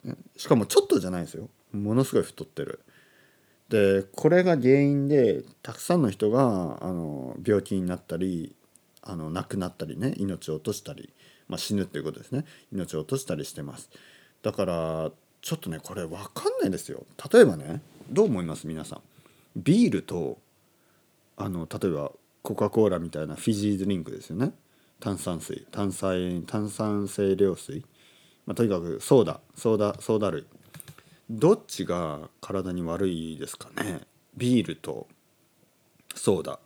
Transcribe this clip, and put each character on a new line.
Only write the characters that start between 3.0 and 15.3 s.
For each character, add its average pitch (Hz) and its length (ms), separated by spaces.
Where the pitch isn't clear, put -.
で、 98 340
こ - 260
れ 180 140
が 175 140
原 131 240
因 143 260
で、 123 360
た - 120
く - 60
さ - 160
ん 175 60
の 120 80
人 104 200
が、 104 520
あ 92 100
の、 78 540
病 101 180
気 - 120
に 95 80
な 90 120
っ - 100
た 85 120
り、 87 360
あ 95 140
の、 78 140
亡 90 160
く 98 120
な 90 120
っ - 80
た - 80
り 76 120
ね、 117 200
命 95 320
を 78 60
落 - 100
と 107 80
し - 80
た - 120
り、 - 200
ま - 80
あ、 - 20
死 - 180
ぬ 95 80
っ - 20
て - 120
い 76 40
う - 20
こ 78 80
と - 80
で - 60
す - 80
ね。 147 120
命 90 220
を 78 60
落 76 100
と 135 60
し - 60
た 85 120
り 73 100
し - 80
て 73 100
ま 67 140
す。 - 120
だ 107 100
か 98 140
ら、 80 460